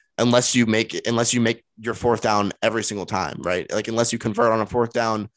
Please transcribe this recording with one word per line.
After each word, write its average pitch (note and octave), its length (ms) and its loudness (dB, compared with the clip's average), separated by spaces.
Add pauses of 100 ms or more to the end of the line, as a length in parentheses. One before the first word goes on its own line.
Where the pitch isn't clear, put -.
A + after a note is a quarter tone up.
(180)
unless A#2+ 380 4
you A#2+ 100 6
make A2 280 0
it, F2 140 -8
unless A#2 260 0
you A#2+ 80 2
make A2+ 240 -2 (140)
your A2+ 160 -6
fourth A2+ 260 0
down G#2 300 2 (100)
every A2 220 0
single G2+ 220 -6
time, F#2 360 -4
right? F2+ 300 -2
Like, G#2+ 180 -4
unless A#2 240 0
you A#2 60 -4
convert A2+ 320 2
on A2+ 100 2
a A2 40 -2
fourth A#2 280 -2
down A2+ 440 -2